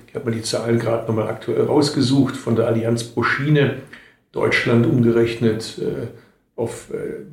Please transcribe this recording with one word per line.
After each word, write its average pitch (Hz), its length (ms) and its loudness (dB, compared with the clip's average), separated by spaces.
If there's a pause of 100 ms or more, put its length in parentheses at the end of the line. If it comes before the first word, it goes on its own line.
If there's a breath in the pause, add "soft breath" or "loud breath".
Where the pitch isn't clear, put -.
Ich - 80 -14
habe 117 140 -4
mir 110 40 -2
die 113 80 -6
Zahlen 117 380 0
gerade 117 260 -2
nochmal 110 220 -2
aktuell - 340 -2
rausgesucht 139 760 2
von 117 200 0
der 113 100 2
Allianz 117 380 0
pro - 180 -4
Schiene. 139 520 2 (580 loud breath)
Deutschland 117 520 2
umgerechnet, 117 960 2
äh, 123 300 -6 (500 loud breath)
auf, - 320 -8
äh, - 320 -8 (100)